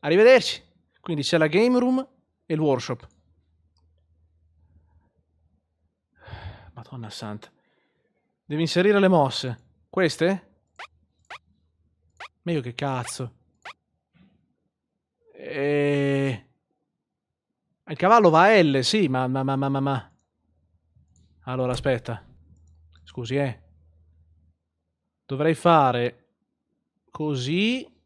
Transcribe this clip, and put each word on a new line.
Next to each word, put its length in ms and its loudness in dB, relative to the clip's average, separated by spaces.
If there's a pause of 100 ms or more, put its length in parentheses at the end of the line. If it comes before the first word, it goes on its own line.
Arrivederci. 600 4 (360)
Quindi 240 -6
c'è 140 0
la 100 4
game 320 2
room 280 -2 (380)
e 80 -6
il 60 -2
workshop. 480 -2 (3750)
Madonna 360 -18
santa. 420 -14 (960)
Devi 160 -4
inserire 380 2
le 80 4
mosse. 500 0 (320)
Queste? 640 -2 (1900)
Ma 80 -6
io 100 -2
che 140 -10
cazzo? 580 -8 (2000)
E... 1160 -2 (1400)
Il 100 -10
cavallo 320 6
va 140 6
a 180 6
L, 220 2
sì, 240 0
ma, 200 -2
ma, 140 -2
ma, 140 -2
ma, 140 -4
ma, 100 -2
ma. 320 -4 (1400)
Allora, 260 -4
aspetta. 520 -4 (800)
Scusi, 320 -10
eh. 260 -4 (1600)
Dovrei 300 -2
fare 760 2 (800)
così 760 -4 (180)